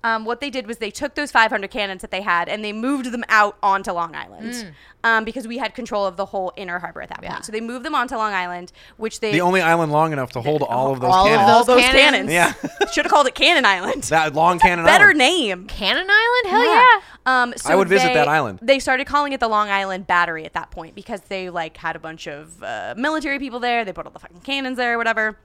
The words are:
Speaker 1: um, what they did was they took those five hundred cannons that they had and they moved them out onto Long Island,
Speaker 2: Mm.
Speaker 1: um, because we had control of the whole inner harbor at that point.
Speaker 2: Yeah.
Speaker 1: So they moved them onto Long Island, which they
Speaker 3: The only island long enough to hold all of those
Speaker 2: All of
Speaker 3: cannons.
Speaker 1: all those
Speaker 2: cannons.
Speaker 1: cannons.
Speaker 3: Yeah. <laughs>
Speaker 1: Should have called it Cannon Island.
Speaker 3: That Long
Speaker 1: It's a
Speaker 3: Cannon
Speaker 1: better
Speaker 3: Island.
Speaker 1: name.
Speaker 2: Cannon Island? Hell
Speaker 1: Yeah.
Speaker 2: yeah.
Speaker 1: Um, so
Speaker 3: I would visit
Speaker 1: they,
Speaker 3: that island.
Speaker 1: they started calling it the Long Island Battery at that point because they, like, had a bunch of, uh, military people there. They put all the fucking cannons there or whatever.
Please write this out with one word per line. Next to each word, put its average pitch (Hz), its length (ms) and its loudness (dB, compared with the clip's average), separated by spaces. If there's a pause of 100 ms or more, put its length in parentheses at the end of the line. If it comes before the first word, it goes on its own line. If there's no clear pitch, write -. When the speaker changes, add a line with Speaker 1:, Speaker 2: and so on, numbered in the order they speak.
Speaker 1:
um, 226 220 -2
what 233 160 -6
they 285 80 -8
did 220 180 -8
was 226 120 -10
they 214 120 -8
took - 240 -8
those 294 160 -6
five 226 180 4
hundred 202 220 -6
cannons 196 300 -8
that - 100 -14
they 190 100 -6
had 175 280 -2
and 208 160 -6
they 208 80 -8
moved 254 400 -6
them 240 160 -8
out 214 340 2
onto 196 300 0
Long 165 240 -6
Island, 151 360 -12
Speaker 2:
Mm. 214 180 -14 (340)
Speaker 1:
um, 226 180 2
because 226 240 -8
we 233 120 -8
had 220 140 -6
control 214 320 -4
of 185 120 -6
the 196 80 -4
whole 190 320 -8
inner 180 220 -10
harbor 170 220 -12
at - 60 -14
that - 140 -14
point. - 100 -12
Speaker 2:
Yeah. - 80 -10
Speaker 1:
So 214 140 -14
they 220 80 -6
moved 240 240 -10
them 302 100 -6
onto 247 200 -4
Long 214 180 -4
Island, 180 400 -8 (240)
which 220 240 -8
they 214 100 -2
Speaker 3:
The 202 80 2
only 180 220 2
island 165 320 2
long 156 180 2
enough 135 220 -6
to 123 80 -6
hold 147 200 0
all 131 300 0
of 131 80 -4
those 127 140 2
Speaker 2:
All 185 120 6
of 214 60 6
Speaker 3:
cannons. 208 180 6
Speaker 1:
all 233 140 8
those 247 180 6
Speaker 2:
cannons. 269 480 4
Speaker 1:
cannons. - 20 0
Speaker 3:
Yeah. - 560 0
<laughs> - 40 -10
Speaker 1:
Should 302 140 -2
have - 80 -2
called 285 140 6
it - 80 -4
Cannon 302 280 4
Island. 196 420 0
Speaker 3:
That 156 280 0
Long 165 240 2
Speaker 1:
It's - 80 4
a - 20 6
Speaker 3:
Cannon 175 160 0
Speaker 1:
better 370 220 8
Speaker 3:
Island. 349 140 6
Speaker 1:
name. 247 480 0
Speaker 2:
Cannon 254 420 -2
Island? 453 440 2
Hell 466 120 4
Speaker 1:
Yeah. 440 180 6 (120)
Speaker 2:
yeah. 392 60 -4 (240)
Speaker 1:
Um, 247 300 0
so - 160 -4
Speaker 3:
I 170 40 4
would 190 120 4
visit 240 220 4
Speaker 1:
they, 254 60 -2
Speaker 3:
that 147 120 4
island. 135 340 0
Speaker 1:
they 262 180 2
started 269 280 -2
calling 285 240 0
it 269 80 -8
the 233 80 0
Long 208 220 0
Island 190 380 -4
Battery 170 360 0
at 160 120 -16
that 165 160 -10
point 165 220 -16
because 202 360 -12
they, 185 200 -8
like, 165 280 -10
had 160 180 -8
a 160 40 -14
bunch 160 280 -14
of, 156 340 -16
uh, 107 360 -10
military 285 420 -4
people 247 220 -10
there. 240 240 -2
They 185 80 -12
put 165 120 -14
all - 60 -20
the - 80 -20
fucking 170 220 -20
cannons 269 340 -6
there 240 200 -2
or - 20 -4
whatever. 220 480 -4